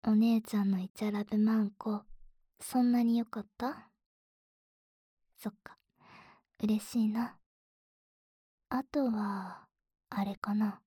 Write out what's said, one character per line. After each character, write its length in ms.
お 100
姉 260
ち 140
ゃ 80
ん 80
の 80
イ 100
チ 160
ャ 60
ラ 120
ブ 140
マ 180
ン 160
コ、 320
そ 200
ん 100
な 120
に 140
良 80
か 160
っ 40
た？ 320
そ 120
っ 40
か、 140
嬉 240
し 200
い 40
な。 260
あ 140
と 220
は、 640
あ 140
れ 120
か 180
な。 340